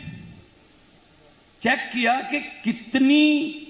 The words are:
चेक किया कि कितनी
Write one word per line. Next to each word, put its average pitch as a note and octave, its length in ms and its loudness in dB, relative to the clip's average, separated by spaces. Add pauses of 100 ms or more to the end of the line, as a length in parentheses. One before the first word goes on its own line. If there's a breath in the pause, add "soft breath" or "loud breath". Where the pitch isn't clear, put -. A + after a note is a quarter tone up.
(1600)
चेक A#3+ 160 2
किया A#3+ 420 -2
कि D4 200 -6
कितनी D4 1120 2 (160)